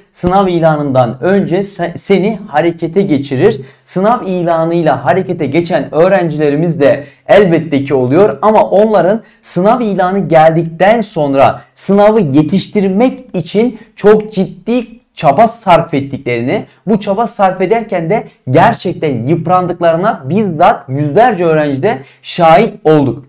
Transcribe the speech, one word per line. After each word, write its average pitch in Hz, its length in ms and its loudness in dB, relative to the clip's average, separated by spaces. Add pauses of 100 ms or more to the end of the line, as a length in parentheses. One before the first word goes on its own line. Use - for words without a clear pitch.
(120)
Sınav 185 340 0
ilanından 147 760 0
önce 180 360 0
se-, 175 400 -6
seni 196 400 0 (100)
harekete 165 540 -2
geçirir. 147 580 0 (240)
Sınav 214 420 -2
ilanıyla 165 800 -2
harekete 170 420 -2
geçen 160 480 -2
öğrencilerimiz 160 840 0
de 131 240 2 (240)
elbette 165 560 2
ki 151 100 -2
oluyor. 139 480 2
Ama 208 220 2
onların 202 580 2 (200)
sınav 214 380 0
ilanı 190 480 -2
geldikten 165 720 2
sonra 139 600 0 (140)
sınavı 202 460 2
yetiştirmek 190 1040 0 (100)
için 202 440 -2 (180)
çok 214 360 2
ciddi 226 540 -4 (280)
çaba 165 340 2
sarf 165 460 0
ettiklerini, 131 680 -4 (220)
bu 202 140 0
çaba 208 260 -2
sarf 190 340 -2
ederken 190 500 -2
de 226 140 -2 (260)
gerçekten 160 760 0
yıprandıklarına 170 1000 -2
bizzat 180 640 0
yüzlerce 160 560 0
öğrencide 156 540 0 (240)
şahit 175 520 2 (100)
olduk. 147 440 2